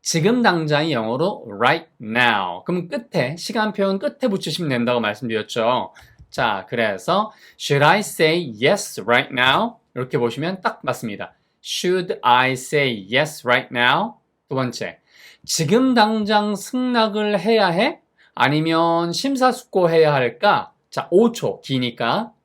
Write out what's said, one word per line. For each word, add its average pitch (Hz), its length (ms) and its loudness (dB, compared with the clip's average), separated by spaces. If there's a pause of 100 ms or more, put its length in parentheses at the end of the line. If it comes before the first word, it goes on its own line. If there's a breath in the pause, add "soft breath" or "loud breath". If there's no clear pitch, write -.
지금 202 400 0
당장이 160 520 2
영어로 123 540 -2 (140)
right 147 260 2 (140)
now. 107 640 0
그럼 175 240 -4
끝에, 160 480 -4
시간 214 380 -4
표현 196 240 -2
끝에 254 320 -4
붙이시면 175 400 -4
된다고 120 300 0
말씀드렸죠. 110 920 -2 (380 soft breath)
자, 107 400 -2
그래서 120 600 -2 (300 loud breath)
should 143 240 2
I 175 140 6
say 165 640 0
yes 160 400 0
right 123 280 2
now? 139 460 0 (180)
이렇게 127 220 -6
보시면 139 460 -4
딱 - 200 -6
맞습니다. 107 520 -8 (280)
Should - 600 -4
I 127 300 4
say 127 600 -2
yes 151 340 -2
right 123 240 2
now? 131 440 2 (340)
두 139 60 -8
번째, 120 440 -4 (460 loud breath)
지금 233 480 2
당장 214 640 2
승낙을 214 840 -2
해야 208 280 2
해? 202 320 0 (340 soft breath)
아니면 165 800 2
심사숙고해야 185 1000 2
할까? 135 580 2 (160)
자, - 220 -6
오 233 220 6
초, 117 280 -4
기니까. 127 720 -2 (120)